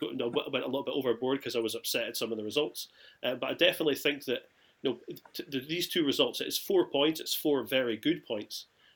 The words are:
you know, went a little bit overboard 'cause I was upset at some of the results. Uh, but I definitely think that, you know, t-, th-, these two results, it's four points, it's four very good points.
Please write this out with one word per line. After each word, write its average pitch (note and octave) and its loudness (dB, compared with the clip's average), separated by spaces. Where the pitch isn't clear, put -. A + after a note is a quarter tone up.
you - -4
know, B2 -2
went C3+ -2
a C3 -4
little C3 -2
bit C3 -4
overboard B2+ 2
'cause B2 -4
I A#2 2
was A2 0
upset A#2 -2
at A#2 -6
some A2+ -2
of A2 -2
the G#2+ -4
results. D3 -2
Uh, B2+ 0
but B2+ -4
I B2+ -2
definitely D#3+ 4
think C#3+ 0
that, A#2+ -2
you C3 2
know, A#2+ -2
t-, - -6
th-, C3+ -4
these E3+ -2
two D#3+ 2
results, C3 2
it's - -4
four F#3 4
points, D#3 2
it's - -6
four C#3+ 2
very A#2+ 2
good D3+ 0
points. - -8